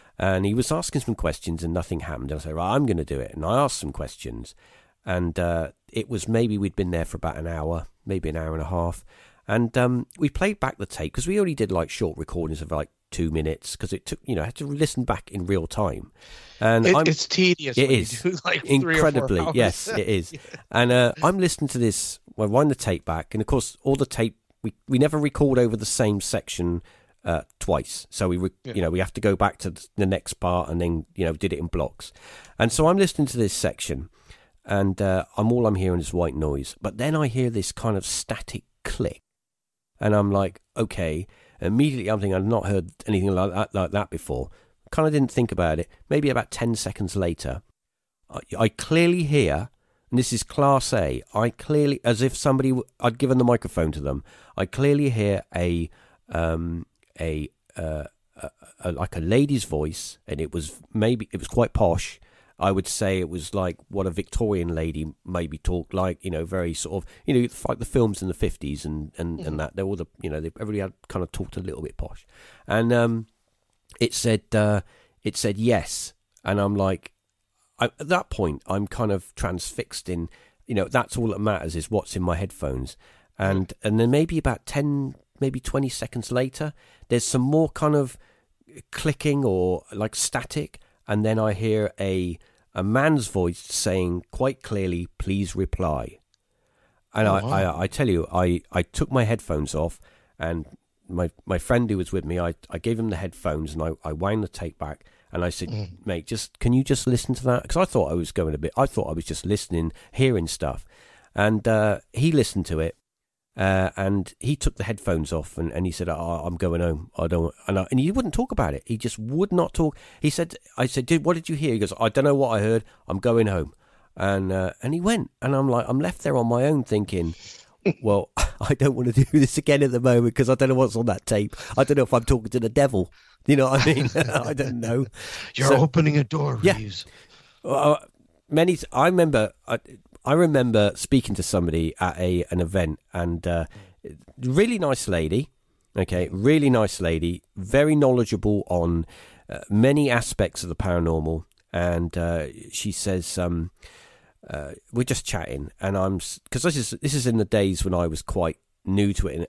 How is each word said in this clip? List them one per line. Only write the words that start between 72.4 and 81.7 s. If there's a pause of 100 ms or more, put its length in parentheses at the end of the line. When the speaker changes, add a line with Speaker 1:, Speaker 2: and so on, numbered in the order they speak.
Speaker 1:
And,
um, (720)
it
said, (120)
uh, (420)
it
said,
"Yes." (300)
And
I'm
like, (640)
I,
at
that
point,
I'm
kind
of
transfixed
in, (380)
you
know,
that's
all
that
matters